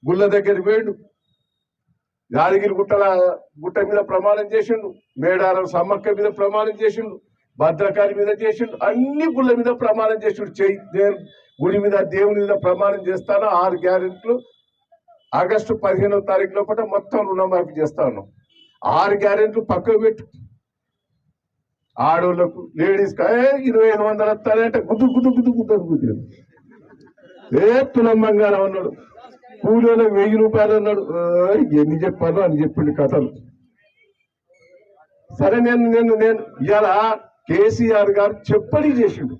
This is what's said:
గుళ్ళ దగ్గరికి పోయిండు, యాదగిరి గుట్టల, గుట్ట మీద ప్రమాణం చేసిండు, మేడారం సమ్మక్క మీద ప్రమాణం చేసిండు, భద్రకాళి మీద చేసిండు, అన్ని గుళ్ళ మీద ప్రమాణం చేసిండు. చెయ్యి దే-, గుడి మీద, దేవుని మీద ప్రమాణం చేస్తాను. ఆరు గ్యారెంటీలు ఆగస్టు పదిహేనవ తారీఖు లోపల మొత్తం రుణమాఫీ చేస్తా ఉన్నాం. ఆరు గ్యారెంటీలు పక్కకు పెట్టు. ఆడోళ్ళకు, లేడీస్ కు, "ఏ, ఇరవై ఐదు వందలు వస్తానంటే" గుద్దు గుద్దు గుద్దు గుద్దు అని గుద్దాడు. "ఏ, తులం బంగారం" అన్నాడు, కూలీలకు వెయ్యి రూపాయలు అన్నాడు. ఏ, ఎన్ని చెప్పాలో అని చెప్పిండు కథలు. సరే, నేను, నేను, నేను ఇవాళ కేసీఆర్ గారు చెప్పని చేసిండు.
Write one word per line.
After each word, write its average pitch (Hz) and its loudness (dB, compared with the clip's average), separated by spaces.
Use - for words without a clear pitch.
గుళ్ళ 185 2
దగ్గరికి 196 0
పోయిండు, 214 -2
యాదగిరి 190 0
గుట్టల, 196 0
గుట్ట 185 -6
మీద 202 -2
ప్రమాణం 208 0
చేసిండు, 214 -2
మేడారం 185 0
సమ్మక్క 196 -2
మీద 208 -2
ప్రమాణం 214 -2
చేసిండు, 208 -4
భద్రకాళి 196 0
మీద 202 -2
చేసిండు, 220 -4
అన్ని 262 -2
గుళ్ళ 254 0
మీద 240 -2
ప్రమాణం 220 0
చేసిండు. 202 -4
చెయ్యి 196 0
దే-, 196 -2
గుడి 190 0
మీద, 202 0
దేవుని 202 0
మీద 202 -2
ప్రమాణం 196 0
చేస్తాను. 202 -2
ఆరు 180 0
గ్యారెంటీలు 185 -2
ఆగస్టు 208 -2
పదిహేనవ 202 0
తారీఖు 190 -2
లోపల 214 -4
మొత్తం 202 -4
రుణమాఫీ 180 -2
చేస్తా 156 -2
ఉన్నాం. 107 -6
ఆరు 196 0
గ్యారెంటీలు 208 0
పక్కకు 208 0
పెట్టు. 220 -2
ఆడోళ్ళకు, 170 0
లేడీస్ 196 0
కు, 175 -4
"ఏ, 247 2
ఇరవై 220 4
ఐదు 208 0
వందలు 214 0
వస్తానంటే" 220 0
గుద్దు 220 0
గుద్దు 254 2
గుద్దు 240 2
గుద్దు 220 2
అని 190 0
గుద్దాడు. 143 -2
"ఏ, 226 4
తులం 226 2
బంగారం" 208 2
అన్నాడు, 190 -4
కూలీలకు 226 4
వెయ్యి 208 2
రూపాయలు 214 2
అన్నాడు. 208 0
ఏ, 214 2
ఎన్ని 160 0
చెప్పాలో 175 -2
అని 156 0
చెప్పిండు 151 -2
కథలు. 139 0
సరే, 277 2
నేను, 240 2
నేను, 226 4
నేను 220 2
ఇవాళ 214 2
కేసీఆర్ 208 2
గారు 202 2
చెప్పని 294 0
చేసిండు. 131 -4